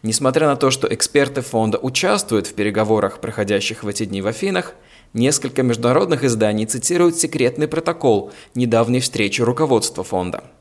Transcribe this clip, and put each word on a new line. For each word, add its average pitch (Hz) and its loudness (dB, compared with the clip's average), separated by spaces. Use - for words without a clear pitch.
Несмотря 135 2
на 143 2
то, 135 2
что 131 -2
эксперты - 0
фонда 110 0
участвуют 131 0
в - -12
переговорах, 104 0
проходящих 104 -2
в 104 -6
эти 101 -4
дни 95 -6
в 95 -2
Афинах, 185 -4
несколько 131 0
международных 123 2
изданий 110 0
цитируют 170 0
секретный 151 0
протокол 156 0
недавней 120 2
встречи 113 -2
руководства 120 0
фонда. 92 -4